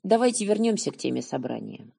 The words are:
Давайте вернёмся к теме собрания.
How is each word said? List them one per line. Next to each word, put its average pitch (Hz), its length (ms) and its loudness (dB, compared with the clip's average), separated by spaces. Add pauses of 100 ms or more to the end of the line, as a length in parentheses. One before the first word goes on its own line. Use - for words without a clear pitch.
Давайте 226 440 4
вернёмся 208 440 2
к - 60 -14
теме 127 240 -4
собрания. 117 800 -8